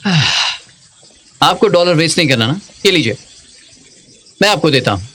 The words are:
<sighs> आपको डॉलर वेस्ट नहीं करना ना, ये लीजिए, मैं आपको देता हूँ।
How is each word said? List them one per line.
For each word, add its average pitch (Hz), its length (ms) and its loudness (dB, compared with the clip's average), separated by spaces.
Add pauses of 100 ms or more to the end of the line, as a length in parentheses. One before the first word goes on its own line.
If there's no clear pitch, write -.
<sighs> - 1400 -6
आपको 180 260 2
डॉलर 175 260 2
वेस्ट 160 240 0
नहीं 165 100 2
करना 117 180 0
ना, 156 140 -2 (260)
ये 196 60 4
लीजिए, 139 240 0 (1300)
मैं 202 60 2
आपको 170 220 0
देता 127 220 0
हूँ। 98 220 -6